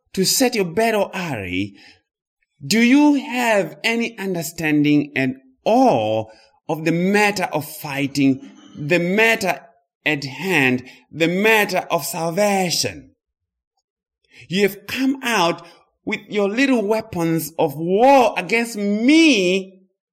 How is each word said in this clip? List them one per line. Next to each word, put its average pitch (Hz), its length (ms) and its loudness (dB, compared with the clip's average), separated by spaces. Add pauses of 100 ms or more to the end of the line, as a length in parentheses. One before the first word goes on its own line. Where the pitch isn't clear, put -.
(120)
to 185 120 0
set 240 320 0
your 196 80 0
battle 202 500 0
array? 104 640 -6 (920)
Do 202 140 2
you 285 340 6
have 233 720 -2
any 226 340 -4
understanding 156 960 0
at 131 160 -2 (340)
all 131 680 2 (360)
of 160 160 -6
the 165 60 0
matter 190 540 0
of 147 200 -6
fighting, 139 840 -2 (260)
the 151 220 -2
matter 214 600 0 (440)
at 147 200 -2
hand, 135 580 0 (300)
the 165 160 0
matter 196 640 0
of 160 120 -2
salvation? 170 1120 -2 (1300)
You 190 140 0
have 196 260 -2
come 269 340 -2
out 185 420 0 (400)
with 208 240 -6
your 202 200 -2
little 240 360 2
weapons 185 720 -2
of 151 200 -2
war 220 600 4
against 226 400 -2
me, 208 1040 2 (300)